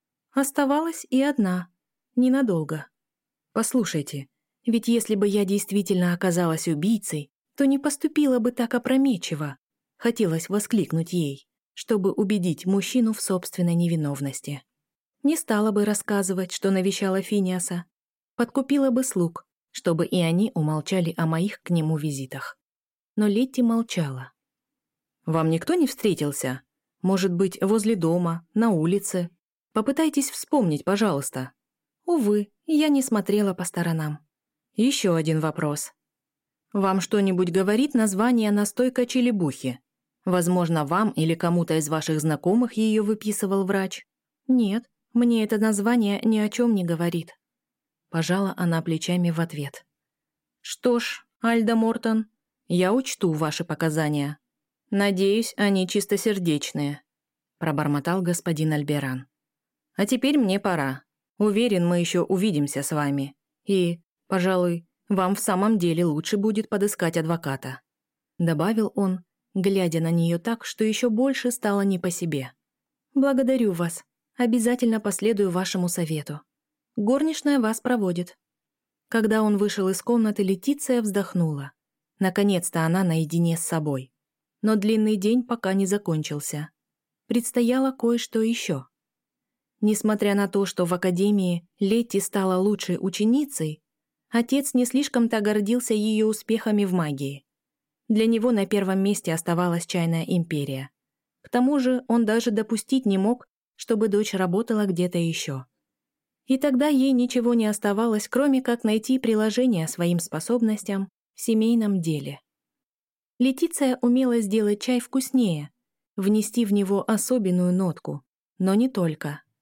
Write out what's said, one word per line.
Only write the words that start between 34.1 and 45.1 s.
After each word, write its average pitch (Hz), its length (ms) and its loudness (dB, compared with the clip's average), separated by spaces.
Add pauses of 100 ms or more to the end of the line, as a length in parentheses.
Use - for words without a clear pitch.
«Еще 214 400 2
один 160 260 2
вопрос. 151 520 -4 (800)
Вам 196 280 2
что-нибудь 185 500 0
говорит 208 440 2
название 220 560 2
настойка 247 540 0
челебухи? 190 760 0 (440)
Возможно, 175 600 2
вам 185 260 0
или 160 240 0
кому-то 170 440 0
из 147 100 -2
ваших 156 320 -2
знакомых 175 540 0
ее 220 280 2
выписывал 202 640 -2
врач?» 190 420 -4 (400)
«Нет, 233 380 2 (280)